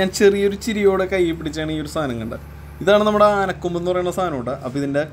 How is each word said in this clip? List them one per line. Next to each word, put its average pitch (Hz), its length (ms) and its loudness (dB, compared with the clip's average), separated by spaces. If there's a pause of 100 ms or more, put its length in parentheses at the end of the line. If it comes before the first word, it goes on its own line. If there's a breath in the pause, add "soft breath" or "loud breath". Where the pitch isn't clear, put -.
ഞാൻ 190 80 2 (140)
ചെറിയൊരു 202 420 4
ചിരിയോടെ 196 400 2 (100)
കൈ 185 80 2 (160)
പിടിച്ചാണ് 156 380 -6
ഈ - 80 -4
ഒരു 143 80 -12
സാധനം 139 320 -4
കണ്ടത്. 117 180 -10 (400)
ഇതാണ് 202 240 6
നമ്മുടെ 208 200 6 (140)
ആനക്കൊമ്പ് 180 400 -2
എന്ന് 175 100 0
പറയുന്ന 180 260 0
സാധനം 175 220 -2
കേട്ടോ. 120 160 -4 (100)
അപ്പോൾ 127 160 -6
ഇതിൻ്റെ 143 220 0 (100)